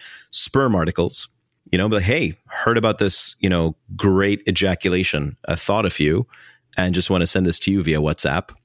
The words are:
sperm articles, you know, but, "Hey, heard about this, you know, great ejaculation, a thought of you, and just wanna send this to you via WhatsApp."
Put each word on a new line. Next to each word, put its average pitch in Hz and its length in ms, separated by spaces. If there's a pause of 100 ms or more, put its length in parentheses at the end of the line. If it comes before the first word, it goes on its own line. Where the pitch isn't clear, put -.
(300)
sperm 135 460
articles, 87 540 (420)
you 90 80
know, 104 100
but, 104 140
"Hey, 113 320 (100)
heard - 320
about 110 220
this, - 400
you 98 100
know, 82 260 (200)
great 98 520
ejaculation, 90 880 (100)
a 85 100
thought 101 300
of 87 140
you, 82 280 (500)
and 90 160
just 90 160
wanna 90 160
send 95 220
this 85 120
to 95 120
you 98 100
via 76 200
WhatsApp." 76 500 (140)